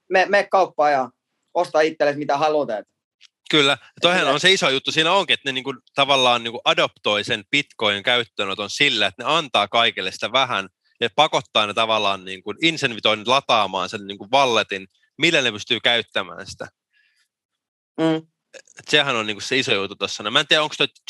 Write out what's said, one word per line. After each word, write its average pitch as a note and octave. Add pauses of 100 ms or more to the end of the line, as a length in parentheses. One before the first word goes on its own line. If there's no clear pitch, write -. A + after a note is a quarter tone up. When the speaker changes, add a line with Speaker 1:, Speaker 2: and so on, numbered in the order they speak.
Speaker 1:
me, F#3
me G3
kauppaan D3+
ja C3 (440)
osta E3+
itsellesi D3
mitä C#3+
haluat, D3+
et. G#2 (640)
Speaker 2:
Kyllä. C#3+
Ja - (140)
toihan F3
Speaker 1:
Kyllä. C#3
Speaker 2:
on D3
se F3+
iso F#3
juttu C3+
siinä D#3+
onkin, F3
että C#3
ne C3
niinku C3 (220)
tavallaan C3
niinku A#2
adoptoi B2
sen G#2+
bitcoin G#2
käyttöönoton G#2
sillä, A#2+
että F#2+
ne A#2+
antaa B2
kaikille G#2
sitä G#2+
vähän A#2+ (320)
ja A#2+
pakottaa C#3+
ne G#2
tavallaan G#2
niinku F#2+
insenvitoi B2
ne G#2+
lataamaan G#2
sen G2
niinku G2+
walletin, A2 (300)
millä D#3+
ne B2
pystyy G#2+
käyttämään G2
sitä. F#2 (1300)
Speaker 1:
Mm. D#3+ (520)
Speaker 2:
Et -
sehän C#3+
on A2
niinku G2+
se B2+
iso B2+
juttu G2
tossa. G2
No, G#2
mä C3+
en D3+
tiedä, D#3
onko D3+
toi D3 (220)